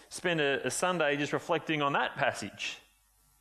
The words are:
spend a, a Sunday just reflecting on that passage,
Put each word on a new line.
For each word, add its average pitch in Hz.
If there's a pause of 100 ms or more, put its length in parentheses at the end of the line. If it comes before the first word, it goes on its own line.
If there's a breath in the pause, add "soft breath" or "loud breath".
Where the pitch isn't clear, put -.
spend 170
a, 139
a 127
Sunday 160
just 143
reflecting 156
on 143
that 160
passage, 110 (640)